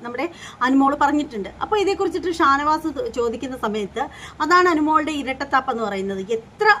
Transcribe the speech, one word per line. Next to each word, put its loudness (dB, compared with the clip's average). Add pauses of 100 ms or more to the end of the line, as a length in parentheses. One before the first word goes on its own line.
നമ്മുടെ -6 (340)
അനുമോൾ 4
പറഞ്ഞിട്ടുണ്ട്. 0 (140)
അപ്പോൾ 0
ഇതേക്കുറിച്ചിട്ട് -2
ഷാനവാസ് 2
ത-, -6
ചോദിക്കുന്ന -4
സമയത്ത് -4 (320)
അതാണ് 6
അനുമോളുടെ 2
ഇരട്ടത്താപ്പ് -2
എന്ന് -2
പറയുന്നത്. -4
എത്ര -2 (140)